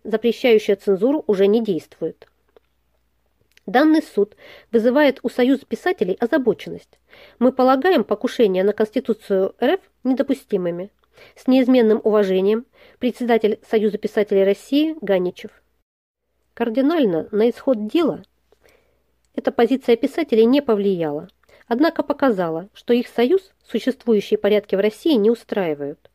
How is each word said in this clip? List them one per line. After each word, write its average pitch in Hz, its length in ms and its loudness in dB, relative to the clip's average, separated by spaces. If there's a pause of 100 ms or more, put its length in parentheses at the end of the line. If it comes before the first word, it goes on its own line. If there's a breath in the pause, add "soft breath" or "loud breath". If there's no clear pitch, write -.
запрещающая 220 720 0
цензуру, 208 520 0
уже 196 200 2
не 226 160 2
действует. - 640 -8 (1400)
Данный 302 360 2
суд - 340 -4 (360 loud breath)
вызывает 254 520 2
у 233 60 -4
Союза 254 360 0
писателей - 540 -4
озабоченность. 226 800 -4 (380 soft breath)
Мы 247 140 2
полагаем 269 520 2
покушение 202 600 -2
на 202 100 0
Конституцию 214 880 -4
Р 262 120 0
Ф 381 80 -2 (240)
недопустимыми. 208 880 -4 (440 soft breath)
С - 120 -8
неизменным 254 560 2
уважением, 208 640 0 (340 soft breath)
председатель 226 680 -2
Союза 214 300 -2
писателей 202 460 -2
России 285 580 -2
Ганичев. 185 500 -4 (1040)
Кардинально 233 800 0
на 214 180 2
исход 220 380 -4
дела 220 360 -2 (1120)
эта 254 160 -4
позиция 247 440 0
писателей 247 500 0
не 269 160 2
повлияла, 185 680 -2 (400 soft breath)
однако 302 360 -2
показала, 185 680 -2
что - 200 -4
их 240 140 0
союз 269 440 -2 (160)
существующие 214 720 -2
порядки 202 380 0
в 185 40 0
России 214 340 -2
не 214 160 2
устраивают. 165 840 -6